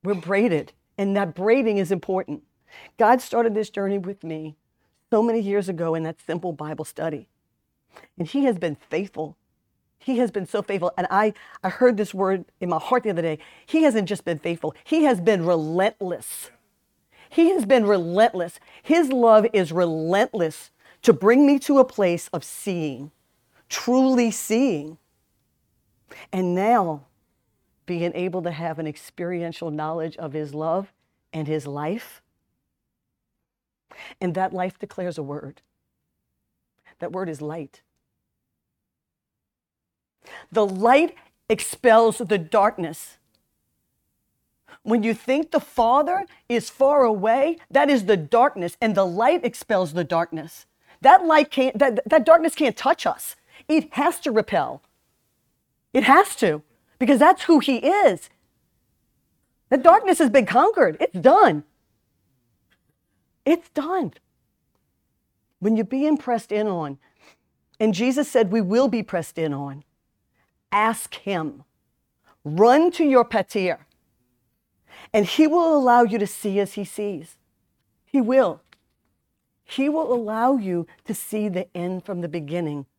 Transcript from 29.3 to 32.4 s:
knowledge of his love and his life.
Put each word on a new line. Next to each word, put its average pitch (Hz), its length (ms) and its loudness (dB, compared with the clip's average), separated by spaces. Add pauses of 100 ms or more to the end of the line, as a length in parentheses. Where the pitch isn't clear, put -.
knowledge 156 460 -8
of 143 160 -12
his 151 200 -8
love 165 400 -6 (400)
and 156 140 -8
his 151 180 -6
life. 147 560 -10 (2000)